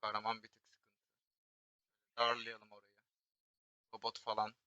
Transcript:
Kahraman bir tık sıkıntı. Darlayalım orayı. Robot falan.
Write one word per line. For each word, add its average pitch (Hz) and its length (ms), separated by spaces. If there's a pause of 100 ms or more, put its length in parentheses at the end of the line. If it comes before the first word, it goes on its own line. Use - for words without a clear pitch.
Kahraman 107 420
bir 113 60
tık - 160
sıkıntı. - 440 (1080)
Darlayalım 117 560
orayı. 101 200 (1000)
Robot 113 240
falan. 107 360 (120)